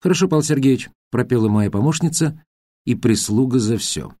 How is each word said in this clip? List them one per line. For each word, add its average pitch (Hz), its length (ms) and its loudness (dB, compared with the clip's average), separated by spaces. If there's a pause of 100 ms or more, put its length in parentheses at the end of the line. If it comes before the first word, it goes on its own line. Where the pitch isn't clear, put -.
"Хорошо, 185 260 0
Павел 156 160 2
Сергеевич", 139 460 0 (220)
пропела 120 380 0
моя 104 220 2
помощница, 156 720 -2 (440)
и 123 80 0
прислуга 113 640 0
за 110 180 0
всё. - 440 -8